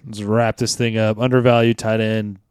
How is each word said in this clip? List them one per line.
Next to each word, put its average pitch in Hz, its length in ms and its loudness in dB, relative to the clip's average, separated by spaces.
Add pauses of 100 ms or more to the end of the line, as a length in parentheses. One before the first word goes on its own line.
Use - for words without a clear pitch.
Let's 104 160 -14
wrap 110 360 0
this 117 180 -4
thing 113 200 -2
up. 110 240 0
Undervalued 120 580 4
tight 110 220 -2
end, 110 380 -4 (140)